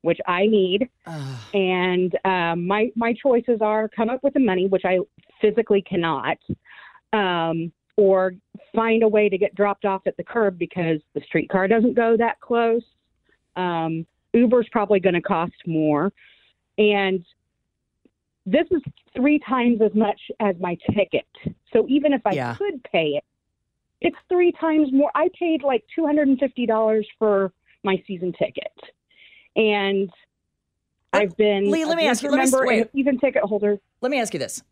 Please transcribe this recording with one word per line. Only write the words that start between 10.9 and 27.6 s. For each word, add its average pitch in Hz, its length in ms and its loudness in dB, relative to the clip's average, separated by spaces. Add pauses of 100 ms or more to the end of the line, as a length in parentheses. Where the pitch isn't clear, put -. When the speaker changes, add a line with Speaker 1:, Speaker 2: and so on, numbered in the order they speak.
Speaker 1:
the 147 80 -8
streetcar 185 480 -2
doesn't 226 240 2
go 233 240 2
that 233 240 -2
close. 233 420 0 (720)
Um, 165 500 -4 (280)
Uber's 240 400 4
probably 202 260 2
gonna 175 220 0
cost 170 320 -4 (140)
more. 156 440 0 (680)
And 196 440 0 (1200)
this 294 240 2
is 330 100 -2 (340)
three 285 240 0
times 240 420 0
as 208 120 0
much 214 260 0 (200)
as 202 200 0
my 175 160 -4 (200)
ticket. 190 320 -2 (440)
So 220 160 2
even 285 260 2
if 247 120 -2
I 208 80 0
Speaker 2:
Yeah. 123 220 -4
Speaker 1:
could 381 280 -8
pay 160 280 -2
it, 143 120 -4 (760)
it's 339 160 -2 (100)
three 359 260 2
times 311 380 0
more. 269 240 2
I 320 220 0
paid, 320 260 -2
like, 262 220 0 (100)
two 330 100 0
hundred 294 240 2
and 254 100 2
fifty 254 260 -2
dollars 220 420 2 (120)
for 196 340 2 (300)